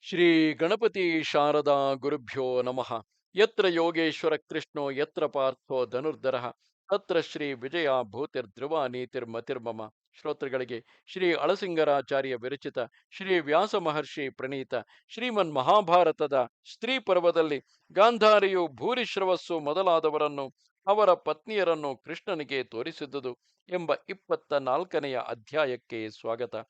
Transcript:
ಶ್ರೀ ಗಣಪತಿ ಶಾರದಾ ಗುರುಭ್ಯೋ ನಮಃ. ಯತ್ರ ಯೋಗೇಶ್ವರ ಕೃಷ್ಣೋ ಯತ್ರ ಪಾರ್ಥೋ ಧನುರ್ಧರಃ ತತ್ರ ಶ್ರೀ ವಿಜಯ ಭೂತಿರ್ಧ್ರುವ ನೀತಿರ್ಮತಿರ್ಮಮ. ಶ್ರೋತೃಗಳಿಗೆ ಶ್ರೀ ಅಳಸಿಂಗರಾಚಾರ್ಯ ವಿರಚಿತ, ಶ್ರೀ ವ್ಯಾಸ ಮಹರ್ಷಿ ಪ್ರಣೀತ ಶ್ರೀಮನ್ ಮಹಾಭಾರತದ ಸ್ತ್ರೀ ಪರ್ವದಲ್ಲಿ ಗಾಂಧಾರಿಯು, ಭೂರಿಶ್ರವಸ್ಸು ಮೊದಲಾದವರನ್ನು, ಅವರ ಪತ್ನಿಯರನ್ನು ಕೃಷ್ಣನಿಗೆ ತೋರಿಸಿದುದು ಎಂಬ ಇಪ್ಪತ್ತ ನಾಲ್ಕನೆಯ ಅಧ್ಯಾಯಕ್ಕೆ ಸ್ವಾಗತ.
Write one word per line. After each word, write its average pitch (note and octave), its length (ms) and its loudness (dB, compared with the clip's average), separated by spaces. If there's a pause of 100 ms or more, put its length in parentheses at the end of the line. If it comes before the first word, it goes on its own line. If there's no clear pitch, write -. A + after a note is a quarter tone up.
ಶ್ರೀ E3 440 4
ಗಣಪತಿ F3+ 680 0
ಶಾರದಾ D3 680 2
ಗುರುಭ್ಯೋ B2+ 680 -2
ನಮಃ. B2 400 -4 (320)
ಯತ್ರ G3+ 340 2
ಯೋಗೇಶ್ವರ E3 680 0
ಕೃಷ್ಣೋ D3 540 -8
ಯತ್ರ D3 360 -4
ಪಾರ್ಥೋ C3+ 600 -2
ಧನುರ್ಧರಃ B2 640 -4 (420)
ತತ್ರ F#3 280 0
ಶ್ರೀ D3 320 -6
ವಿಜಯ C3+ 360 -4 (140)
ಭೂತಿರ್ಧ್ರುವ B2+ 840 -6
ನೀತಿರ್ಮತಿರ್ಮಮ. A#2 1000 -8 (320)
ಶ್ರೋತೃಗಳಿಗೆ B2+ 640 -6 (220)
ಶ್ರೀ F3+ 260 0
ಅಳಸಿಂಗರಾಚಾರ್ಯ D3 1040 0
ವಿರಚಿತ, C3 420 -8 (320)
ಶ್ರೀ F#3+ 300 0
ವ್ಯಾಸ D#3+ 340 2
ಮಹರ್ಷಿ D3+ 540 -2
ಪ್ರಣೀತ C3 460 -8 (340)
ಶ್ರೀಮನ್ G#3 460 -2
ಮಹಾಭಾರತದ D#3 920 4 (240)
ಸ್ತ್ರೀ C4 260 -2
ಪರ್ವದಲ್ಲಿ E3 640 2 (300)
ಗಾಂಧಾರಿಯು, G3+ 760 4
ಭೂರಿಶ್ರವಸ್ಸು F#3 920 -2
ಮೊದಲಾದವರನ್ನು, D3+ 960 0 (320)
ಅವರ G3 280 6
ಪತ್ನಿಯರನ್ನು D#3+ 840 -2
ಕೃಷ್ಣನಿಗೆ D3 680 -6
ತೋರಿಸಿದುದು B2+ 720 -8 (320)
ಎಂಬ F3 240 -2 (160)
ಇಪ್ಪತ್ತ F3 440 -6
ನಾಲ್ಕನೆಯ C#3+ 760 -2
ಅಧ್ಯಾಯಕ್ಕೆ A#2+ 840 -6
ಸ್ವಾಗತ. A2+ 460 -6 (140)